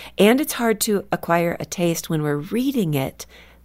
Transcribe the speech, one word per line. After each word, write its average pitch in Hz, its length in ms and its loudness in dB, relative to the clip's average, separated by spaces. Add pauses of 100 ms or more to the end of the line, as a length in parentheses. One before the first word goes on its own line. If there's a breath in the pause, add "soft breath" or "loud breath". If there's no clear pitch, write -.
(180 loud breath)
And 226 240 6
it's 302 120 -4
hard 226 280 0
to 202 300 0
acquire 170 480 0
a - 60 -8
taste 170 440 -2
when 160 120 0
we're 147 160 0
reading 202 560 -2
it 139 320 -4 (400 soft breath)